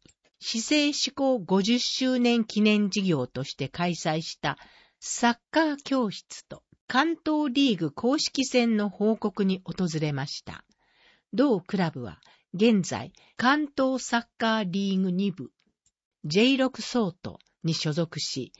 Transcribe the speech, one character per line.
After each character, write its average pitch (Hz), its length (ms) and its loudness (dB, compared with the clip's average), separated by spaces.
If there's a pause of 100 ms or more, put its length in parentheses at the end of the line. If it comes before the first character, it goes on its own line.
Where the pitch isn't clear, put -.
(400)
市 - 180 -6
政 294 380 2
施 - 140 -2
行 262 300 0
五 185 220 2
十 233 180 2
周 254 400 0
年 240 240 4
記 - 160 -2
念 208 300 4
事 202 120 -2
業 156 240 2
と - 160 -8
し - 120 -10
て 135 140 -6
開 175 260 -2
催 160 280 -2
し - 180 -14
た 143 160 -2 (440)
サ - 300 0
ッ 233 60 0 (140)
カ 311 120 2 (100)
ー 277 100 -4
教 254 300 -2
室 - 340 -18
と - 160 -18 (240)
関 311 300 2
東 302 360 -2
リ 269 220 4
ー 170 40 -2
グ 160 120 -2
公 254 280 0
式 - 260 -4
戦 233 320 2
の 208 120 0
報 208 280 0
告 208 280 -2
に 190 200 0
訪 180 240 -2 (100)
れ 151 140 -2
ま 139 140 -4
し - 180 -12
た。 - 200 -16 (680)
同 226 280 4
ク - 160 -6
ラ 175 140 2
ブ 135 120 -10
は 107 180 -12 (340)
現 202 340 4
在 131 240 -8 (240)
関 285 300 2
東 262 360 0
サ - 160 -2
ッ 226 80 -6 (120)
カ 220 200 0
ー 202 120 -2
リ 196 240 -2
ー 190 60 2
グ 190 100 0
二 190 220 0
部、 - 180 -14 (760)
ジ 156 160 2
ェ 226 40 6
イ 269 120 6
六 262 260 0
相 214 300 -2
当 - 280 -14 (240)
に 165 100 0
所 156 180 -2
属 160 280 -4
し、 - 400 -8